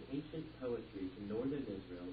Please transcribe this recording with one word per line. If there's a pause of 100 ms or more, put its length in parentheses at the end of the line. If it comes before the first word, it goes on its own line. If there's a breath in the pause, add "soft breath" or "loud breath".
(120)
ancient (140)
poetry
to (120)
northern
Israel